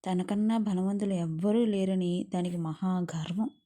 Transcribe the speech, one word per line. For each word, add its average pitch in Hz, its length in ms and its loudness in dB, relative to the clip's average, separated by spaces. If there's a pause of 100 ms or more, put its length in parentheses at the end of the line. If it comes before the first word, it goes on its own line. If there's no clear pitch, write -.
తనకన్నా 202 520 0
బలవంతులు 196 540 0
ఎవ్వరూ 180 520 2
లేరని 190 720 0
దానికి 175 220 -2
మహా 175 440 -2
గర్వం. 170 500 -4 (160)